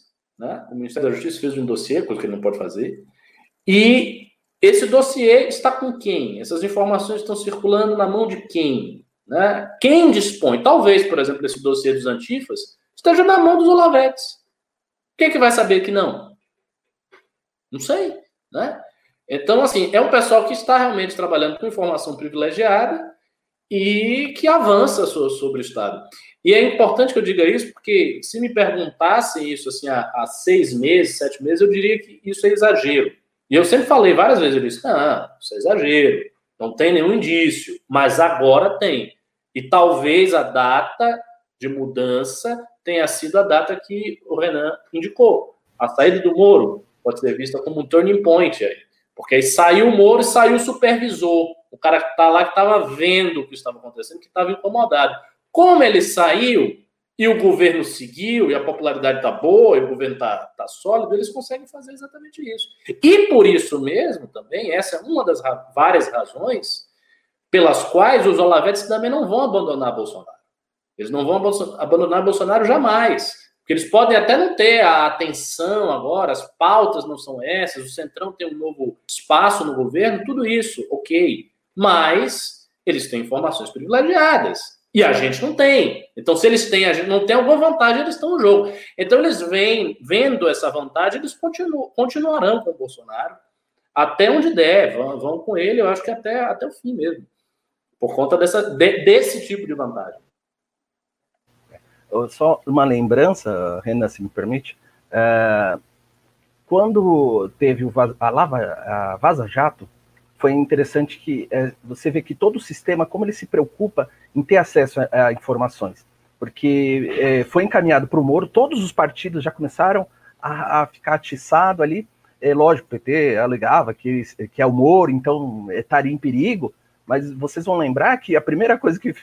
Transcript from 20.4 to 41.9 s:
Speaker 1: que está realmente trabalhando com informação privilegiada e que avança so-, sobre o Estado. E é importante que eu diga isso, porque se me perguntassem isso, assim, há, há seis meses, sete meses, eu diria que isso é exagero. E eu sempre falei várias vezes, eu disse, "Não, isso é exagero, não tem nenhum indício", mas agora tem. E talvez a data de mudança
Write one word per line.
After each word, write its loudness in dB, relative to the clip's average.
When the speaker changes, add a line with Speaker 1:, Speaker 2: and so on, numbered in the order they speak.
Speaker 1:
que -6
está 0
realmente -2
trabalhando -2
com -8
informação -6
privilegiada -2
e -2
que -2
avança 4
so-, -4
sobre -6
o -8
Estado. -8
E 4
é 6
importante 2
que 0
eu -2
diga 0
isso, 0
porque -2
se -12
me -4
perguntassem -2
isso, -10
assim, -12
há, -4
há -6
seis 0
meses, 0
sete -6
meses, 0
eu 4
diria 0
que -20
isso -2
é 6
exagero. 2
E -2
eu 6
sempre 2
falei 4
várias 4
vezes, 0
eu 0
disse, -8
"Não, -2
isso -16
é -12
exagero, 2
não -8
tem 2
nenhum 2
indício", -2
mas 2
agora 4
tem. -4
E -12
talvez 4
a 2
data -2
de -10
mudança -6